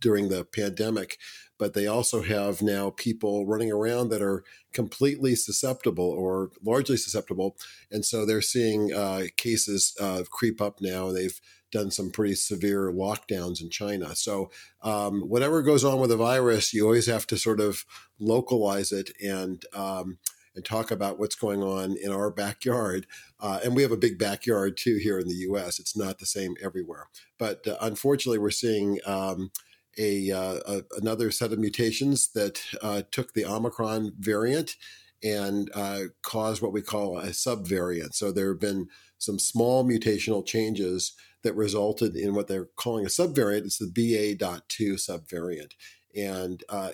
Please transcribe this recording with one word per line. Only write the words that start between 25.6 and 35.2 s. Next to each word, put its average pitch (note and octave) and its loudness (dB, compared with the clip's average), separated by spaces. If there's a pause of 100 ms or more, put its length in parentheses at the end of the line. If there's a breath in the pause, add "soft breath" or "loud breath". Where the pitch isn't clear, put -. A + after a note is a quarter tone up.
It's - -8
not G2 -4
the F#2 -10
same F#2+ -4
everywhere. E2+ -8 (300 soft breath)
But, G#2+ -4
uh, G#2 -2
unfortunately, A#2+ 2
we're G#2 2
seeing, G2+ 2
um, F#2+ -4 (440 loud breath)
a, G2+ 0
uh, F#2 -2
a, G2 -4 (140)
another A2 0
set A2 -2
of A2 -2
mutations A#2 2
that, G2+ 0 (220)
uh, G#2 -2 (100)
took - -4
the G#2+ 0
Omicron A2 -2
variant A2+ 0 (480 loud breath)